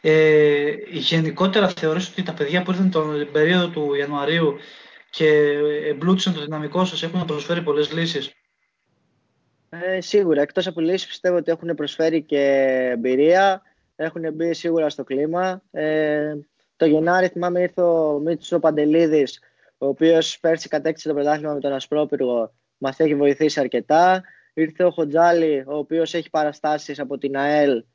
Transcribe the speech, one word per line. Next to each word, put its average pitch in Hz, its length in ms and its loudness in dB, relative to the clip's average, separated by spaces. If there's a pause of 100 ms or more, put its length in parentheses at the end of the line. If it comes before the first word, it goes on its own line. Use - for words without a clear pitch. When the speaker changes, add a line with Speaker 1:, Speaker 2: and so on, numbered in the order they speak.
Speaker 1:
Ε, 151 680 4 (200)
γενικότερα, 175 760 0
θεωρείς 170 400 -4
ότι - 140 -8
τα 170 100 -6
παιδιά 151 300 -2
που 180 80 -4
ήρθαν 185 200 2
τον 151 420 -2
περίοδο 170 360 2
του 147 260 -4
Ιανουαρίου 143 600 0 (540)
και 160 180 0 (600)
εμπλούτησαν 185 460 0
το 156 60 -8
δυναμικό 151 440 -4
σας, - 180 -6
έχουν 170 220 -4
προσφέρει 160 380 -4
πολλές 147 300 0
λύσεις; 165 400 -4 (1400)
Speaker 2:
Ε, 180 300 -4
σίγουρα, 175 420 2
εκτός 175 240 -2
από 170 140 -8
λύσεις, 180 260 -2
πιστεύω 180 300 -2
ότι 165 140 -2
έχουν 165 240 -4
προσφέρει 156 480 -2
και 151 180 -2 (520)
εμπειρία, 156 680 2 (340)
έχουν 160 360 -6
μπει 165 220 -4
σίγουρα 165 360 0
στο 139 140 -10
κλίμα. 175 680 -4
Ε, 151 640 -2 (420)
το 165 100 2
Γενάρη, 170 420 2
θυμάμαι, 175 320 -2
ήρθε 180 220 -2
ο 160 360 2
Μίτσος 156 340 -4
ο 175 60 2
Παντελίδης, 151 840 2 (380)
ο 135 80 -4
οποίος 160 540 2
πέρσι 165 280 0
κατέκτησε 156 400 -4
το 151 60 -2
πρωτάθλημα 151 380 -2
με 143 80 -6
τον 139 120 -2
Ασπρόπυργο, 131 800 -2 (240)
μας 135 200 -6
έχει 151 160 2
βοηθήσει 143 460 2
αρκετά. 160 640 2 (320)
Ήρθε 160 300 -2
ο 175 60 4
Χοντζάλη, 160 760 2
ο 147 100 -6
οποίος 156 380 -2
έχει 165 160 -6
παραστάσεις 151 680 -4
από 139 200 -8
την 139 180 -4
αελ 143 480 2 (100)